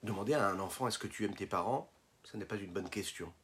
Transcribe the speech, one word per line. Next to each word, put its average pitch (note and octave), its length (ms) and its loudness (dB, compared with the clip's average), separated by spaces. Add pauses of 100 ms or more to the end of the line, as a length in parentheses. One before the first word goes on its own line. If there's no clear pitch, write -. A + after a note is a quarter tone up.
Demander G#2+ 300 2
à A#2 140 6
un F#2+ 120 2
enfant, « G2 280 0
Est-ce G#2+ 100 0
que - 80 -4
tu - 180 -2
aimes G2 100 0
tes F#2 120 -4
parents ? » G2+ 440 2 (340)
Ça - 120 -12
n'est G2+ 80 -4
pas G#2 120 -4
une G2 160 -6
bonne F2+ 180 -2
question. F2+ 420 -4 (120)